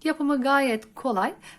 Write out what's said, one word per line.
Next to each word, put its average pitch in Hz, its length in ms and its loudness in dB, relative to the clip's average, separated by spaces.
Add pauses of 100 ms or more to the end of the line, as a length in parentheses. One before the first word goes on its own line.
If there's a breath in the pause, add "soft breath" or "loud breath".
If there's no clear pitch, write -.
Yapımı 294 380 0
gayet 269 520 0
kolay. 233 400 -2 (240 loud breath)